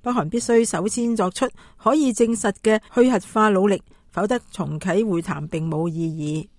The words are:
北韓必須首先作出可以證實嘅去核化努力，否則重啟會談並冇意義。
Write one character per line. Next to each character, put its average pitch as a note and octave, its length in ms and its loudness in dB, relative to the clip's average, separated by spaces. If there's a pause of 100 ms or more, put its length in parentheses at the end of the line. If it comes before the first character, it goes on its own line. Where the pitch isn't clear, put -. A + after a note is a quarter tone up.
北 B3 100 -6
韓 F#3+ 200 -2
必 A#3 80 -2
須 A#3 260 4
首 F#3 240 -4
先 A#3 260 -2
作 G3 140 0
出 - 180 -2 (300)
可 A3+ 180 0
以 D4 160 2
證 A3+ 200 2
實 A3 320 -2
嘅 A3 180 2 (140)
去 B3 160 6
核 A3 100 2 (100)
化 G#3+ 200 2
努 G3 180 4
力， G3 140 0 (280)
否 F#3+ 160 -2
則 A#3+ 140 0 (100)
重 D3+ 300 -6
啟 F#3+ 260 0
會 F3 140 0
談 D3+ 280 -6
並 D#3+ 220 -4
冇 D#3+ 160 -2
意 E3 220 -4
義。 D#3 400 -6 (100)